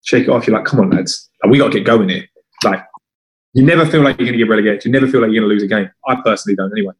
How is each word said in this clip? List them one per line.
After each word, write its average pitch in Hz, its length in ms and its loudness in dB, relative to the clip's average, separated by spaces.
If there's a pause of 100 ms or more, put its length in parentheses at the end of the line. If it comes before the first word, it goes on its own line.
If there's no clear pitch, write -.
shake - 200 0
it 135 60 -2
off, 123 180 -2
you're 110 80 2
like, - 100 -6
"Come - 140 0
on, 190 120 2
lads, - 380 -4 (140)
like, 98 80 4
we 139 60 6
gotta 135 140 2
get 98 120 -2
going 113 240 2
here." - 180 -6 (380)
Like, 98 220 -4 (680)
you 131 140 4
never 165 200 4
feel 156 160 2
like 135 160 2
you're 120 100 -2
gonna 117 100 -4
get 113 100 2
relegated, 107 380 0
you 120 60 -2
never 135 160 2
feel 131 120 0
like 110 120 0
you're 113 100 0
gonna 104 120 0
lose 104 100 0
a 98 40 -4
game. 101 220 -2 (180)
I 127 160 0
personally 101 320 -2
don't 95 160 -2
anyway. 101 280 -6